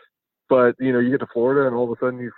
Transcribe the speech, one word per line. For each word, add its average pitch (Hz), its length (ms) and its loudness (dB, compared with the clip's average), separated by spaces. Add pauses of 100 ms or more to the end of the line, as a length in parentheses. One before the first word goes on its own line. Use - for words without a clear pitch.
(480)
But, 123 320 4
you 131 120 0
know, 123 80 0
you 123 100 0
get 135 100 -2
to - 120 -8
Florida 135 340 0
and 120 100 -2
all 123 80 0
of 117 120 -6
a - 40 -20
sudden 127 180 -4
you 120 200 -12